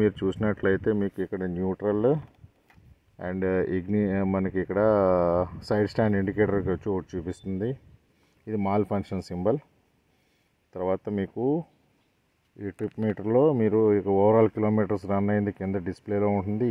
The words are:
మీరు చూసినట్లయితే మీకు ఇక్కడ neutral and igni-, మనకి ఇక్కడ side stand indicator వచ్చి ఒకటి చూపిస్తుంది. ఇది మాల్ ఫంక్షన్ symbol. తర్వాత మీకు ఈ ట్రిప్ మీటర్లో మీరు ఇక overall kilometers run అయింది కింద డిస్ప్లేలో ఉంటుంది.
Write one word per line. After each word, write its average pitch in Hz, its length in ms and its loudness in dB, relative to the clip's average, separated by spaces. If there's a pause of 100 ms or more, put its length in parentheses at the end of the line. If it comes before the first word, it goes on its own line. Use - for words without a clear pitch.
మీరు 104 120 2 (100)
చూసినట్లయితే 98 680 0 (120)
మీకు 98 140 -6 (100)
ఇక్కడ 92 140 -6 (140)
neutral 101 540 0 (1200)
and 92 120 -4 (360)
igni-, 101 280 0 (300)
మనకి 95 300 -2
ఇక్కడ 101 160 0 (880)
side 104 260 0
stand 104 260 2
indicator 98 400 0 (140)
వచ్చి 107 200 -8
ఒకటి 87 200 -8
చూపిస్తుంది. 95 560 -6 (760)
ఇది 107 200 -4
మాల్ 101 260 0
ఫంక్షన్ 95 380 -6
symbol. 101 280 -2 (1120)
తర్వాత 92 300 -2 (140)
మీకు 101 260 -4 (1200)
ఈ 101 120 -6
ట్రిప్ 107 280 -8
మీటర్లో 107 360 2 (200)
మీరు 107 180 4 (180)
ఇక 95 100 0 (180)
overall 110 320 6
kilometers 107 560 0
run 101 200 0
అయింది 104 240 0
కింద 98 200 -4 (120)
డిస్ప్లేలో 101 480 -2
ఉంటుంది. 104 340 -2